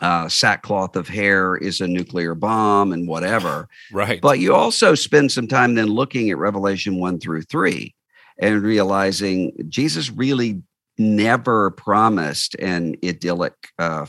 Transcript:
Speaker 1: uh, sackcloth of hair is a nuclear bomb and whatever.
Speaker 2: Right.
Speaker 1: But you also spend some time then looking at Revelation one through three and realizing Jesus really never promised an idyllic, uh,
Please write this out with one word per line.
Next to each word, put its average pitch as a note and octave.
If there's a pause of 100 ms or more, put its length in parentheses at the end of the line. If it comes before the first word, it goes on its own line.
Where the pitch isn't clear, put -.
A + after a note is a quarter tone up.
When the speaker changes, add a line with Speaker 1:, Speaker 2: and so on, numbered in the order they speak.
Speaker 1:
uh, E2+
sackcloth G2
of F2+
hair F#2+
is F2+
a F#2
nuclear F2
bomb G#2
and E2+
whatever. E2+ (240)
Speaker 2:
Right. G2+
Speaker 1:
But C#3
you -
also A3
spend C#3+
some A#2+
time B2
then A2+
looking A#2
at E2
Revelation G2
one F2+
through D#2+
three - (460)
and G#2
realizing G2 (160)
Jesus D3
really A#2+ (360)
never A2
promised G2+
an F2
idyllic, F2 (260)
uh, D#2+